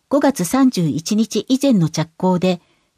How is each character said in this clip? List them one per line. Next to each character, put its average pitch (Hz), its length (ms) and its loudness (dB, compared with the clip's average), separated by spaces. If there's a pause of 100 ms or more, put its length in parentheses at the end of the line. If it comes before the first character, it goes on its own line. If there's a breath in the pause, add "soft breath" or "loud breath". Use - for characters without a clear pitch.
五 285 140 0
月 269 240 0
三 262 240 2
十 175 180 0
一 151 300 -4
日 220 320 -2
以 262 120 0
前 277 120 2
の 165 160 2
着 156 260 -4
工 185 240 0
で、 180 220 0 (360)